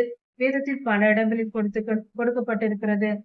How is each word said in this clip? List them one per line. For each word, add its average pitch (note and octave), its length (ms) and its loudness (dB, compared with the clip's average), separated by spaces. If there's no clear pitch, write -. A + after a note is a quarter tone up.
வேதத்தில் C4+ 500 -2
பல G#3 220 2
இடங்களில் A3 460 2
கொடுத்து-, G#3+ 500 -2
கொடுக்கப்பட்டிருக்கிறது. G#3+ 960 0